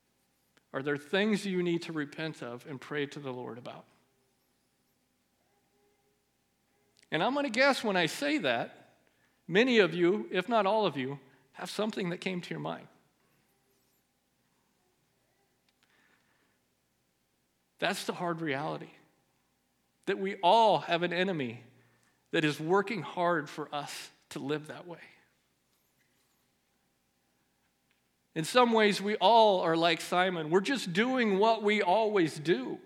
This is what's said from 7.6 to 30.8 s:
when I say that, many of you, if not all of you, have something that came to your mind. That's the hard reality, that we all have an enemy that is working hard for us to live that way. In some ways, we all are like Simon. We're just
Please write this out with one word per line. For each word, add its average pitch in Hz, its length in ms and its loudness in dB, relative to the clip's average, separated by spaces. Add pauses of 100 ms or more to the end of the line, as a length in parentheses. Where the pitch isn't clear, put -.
when 202 140 0
I 175 80 4
say 285 340 -2
that, 135 540 -4 (560)
many 233 300 4
of 170 160 6
you, 180 360 2
if 185 200 -2
not 214 160 2
all 214 180 2
of 143 140 -2
you, 139 200 -4 (340)
have - 180 -12
something 208 400 -4
that 185 80 -6
came 180 240 -6
to - 80 -12
your 160 100 -8
mind. 160 260 -10 (4000)
That's - 260 -2
the 196 80 -6
hard 170 300 -4
reality, 156 480 -6 (1120)
that 202 140 -2
we 196 240 -4
all 196 380 6
have 170 220 -2
an 170 120 -2
enemy 160 500 -4 (680)
that 160 140 2
is 147 160 0
working 190 400 0
hard 170 480 -2
for 151 260 -12
us - 360 -10 (180)
to - 100 -12
live 147 280 -6
that 120 200 -16
way. - 140 -18 (3250)
In 160 100 -2
some 240 280 4
ways, 208 280 4
we 208 160 -2
all 214 460 6
are 165 140 2
like 165 240 2
Simon. 180 500 0
We're 185 100 4
just 196 320 -4